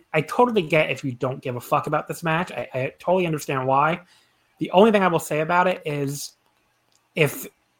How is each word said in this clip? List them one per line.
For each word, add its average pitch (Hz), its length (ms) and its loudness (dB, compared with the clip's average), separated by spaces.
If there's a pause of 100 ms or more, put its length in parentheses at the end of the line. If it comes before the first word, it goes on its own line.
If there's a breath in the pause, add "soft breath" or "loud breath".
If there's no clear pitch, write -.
(140)
I 160 80 2
totally 226 400 2
get 156 280 2
if 131 140 -6
you 139 60 -2
don't 123 320 -6
give 123 140 -6
a 120 40 -8
fuck 143 280 -2
about 151 180 -2
this - 160 -10
match. 165 300 -2
I, 120 200 -8
I 131 280 -4
totally 180 260 0
understand 143 400 -4
why. 147 340 2 (580)
The - 120 -6
only 214 220 8
thing 202 100 4
I 185 60 4
will 165 100 2
say 156 220 -2
about 175 260 2
it 180 180 -2
is 143 480 -6 (840)
if, - 320 0 (320)